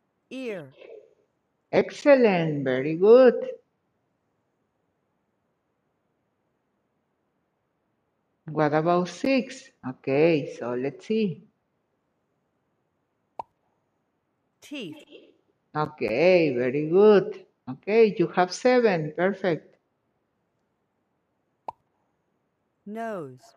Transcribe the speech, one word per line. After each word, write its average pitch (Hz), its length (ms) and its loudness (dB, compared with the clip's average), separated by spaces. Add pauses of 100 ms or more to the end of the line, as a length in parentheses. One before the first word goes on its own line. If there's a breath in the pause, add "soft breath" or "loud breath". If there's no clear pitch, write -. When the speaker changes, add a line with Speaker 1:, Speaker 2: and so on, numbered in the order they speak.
(300)
Speaker 1:
Ear. 214 420 -12 (1000)
Speaker 2:
Excellent. 190 920 2
Very 131 320 -2
good. 226 400 8 (4000)
What 151 280 -2
about 175 360 0
six? - 640 -6 (140)
Okay, 139 720 -2
so 120 160 -8
let's 127 320 -8
see. 214 380 -4 (3250)
Speaker 1:
Teeth. 240 340 -14 (800)
Speaker 2:
Okay, 151 800 0
very 131 320 -4
good. 196 560 4 (260)
Okay, 208 480 0
you 170 100 0
have 180 260 -2
seven. 214 640 0
Perfect. 180 580 -4 (3000)
Speaker 1:
Nose. 202 560 -12 (160)